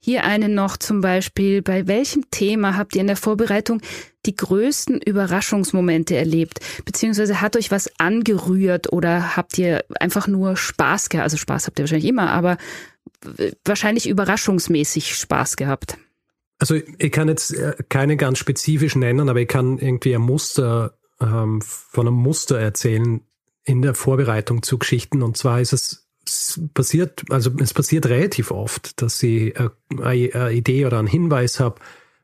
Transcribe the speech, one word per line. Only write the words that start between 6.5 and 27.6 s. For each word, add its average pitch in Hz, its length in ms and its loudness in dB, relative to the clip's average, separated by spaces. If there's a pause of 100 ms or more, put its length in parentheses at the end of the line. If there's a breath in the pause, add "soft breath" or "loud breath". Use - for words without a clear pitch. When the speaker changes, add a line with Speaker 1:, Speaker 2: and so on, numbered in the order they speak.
Speaker 1:
Beziehungsweise 208 560 0
hat 214 160 0
euch 226 140 0
was 196 280 -2
angerührt 185 960 2
oder 170 440 0
habt - 220 -4
ihr 175 260 2 (140)
einfach 190 280 -2
nur 190 300 0
Spaß - 540 0
gehabt? 160 140 0
Also 151 120 0
Spaß 147 300 -4
habt - 120 -6
ihr 151 40 0
wahrscheinlich 156 260 0
immer, 240 220 2
aber 175 260 2 (640 loud breath)
w-, - 300 -4 (120)
wahrscheinlich 214 440 0
überraschungsmäßig 180 1080 0
Spaß - 400 -2
gehabt. - 420 -6 (600)
Speaker 2:
Also 156 180 2
ich - 360 -2
kann 156 160 2
jetzt, - 240 -2
äh, 143 220 -4 (140)
keine 139 280 2
ganz 135 220 2
spezifisch 147 560 0
nennen, 131 340 2
aber 120 120 2
ich 117 80 0
kann 131 300 2
irgendwie 127 360 0
ein 117 80 2
Muster, 120 720 0 (260)
ähm, 110 420 0
von - 440 -4
einem 120 100 2
Muster 131 420 2
erzählen 110 640 0 (440)
in 127 180 2
der 135 120 2
Vorbereitung 120 680 0
zu - 160 -2
Geschichten. 127 440 0
Und 113 140 0
zwar 123 240 2
ist 123 140 0
es, - 320 -4 (200)
es - 340 -6 (140)
passiert, 156 560 0
also 127 200 2 (100)